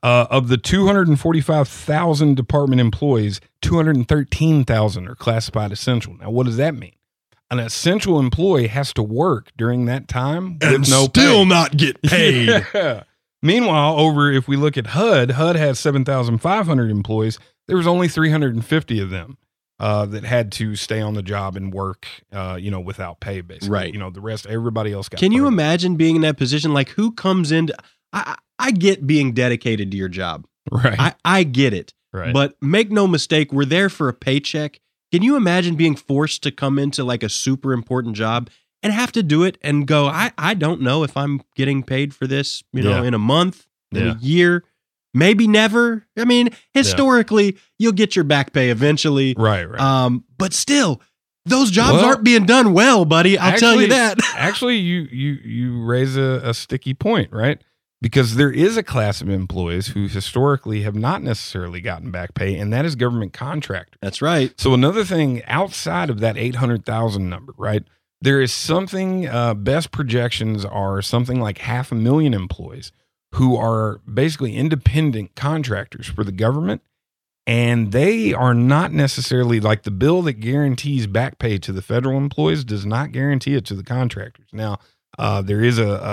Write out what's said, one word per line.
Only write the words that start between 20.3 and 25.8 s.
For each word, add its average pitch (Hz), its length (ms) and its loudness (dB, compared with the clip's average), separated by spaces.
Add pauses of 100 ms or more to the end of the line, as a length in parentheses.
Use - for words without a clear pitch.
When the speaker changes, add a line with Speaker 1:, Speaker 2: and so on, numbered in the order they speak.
Speaker 1:
to 107 220 -6
stay 110 260 -6
on 107 120 -4
the 104 80 -6
job 95 340 -6
and 95 180 -10
work, 95 340 -10 (240)
uh, 92 280 -10
you 101 120 -6
know, 92 80 -6
without 90 400 -12
pay, 98 220 -10
basically. 90 280 -12
Speaker 2:
Right. 92 240 -4
Speaker 1:
You 104 60 -10
know, 92 100 -10
the 95 120 -16
rest, 110 260 -10
everybody 110 460 -4
else 98 160 -10
got - 100 -14
Speaker 2:
Can 190 120 4
you 262 120 2
Speaker 1:
fired. 277 100 2
Speaker 2:
imagine 175 420 0